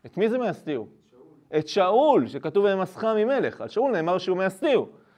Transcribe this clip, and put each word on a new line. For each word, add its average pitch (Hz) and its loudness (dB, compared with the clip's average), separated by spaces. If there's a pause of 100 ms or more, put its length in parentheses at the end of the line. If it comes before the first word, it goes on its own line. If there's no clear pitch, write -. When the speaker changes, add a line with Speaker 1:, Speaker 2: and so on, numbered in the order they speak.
Speaker 1:
את - -14
מי 175 0
זה 240 -2
מאסתיהו? 156 -6 (240)
Speaker 2:
שאול. - -8
Speaker 1:
את 156 -2
שאול, 202 4
שכתוב, 156 0
"ומסך 190 -2
ממלך". 220 0
על 110 -8
שאול 254 0
נאמר 175 0
שהוא 185 -2
מאסתיהו. 190 0 (300)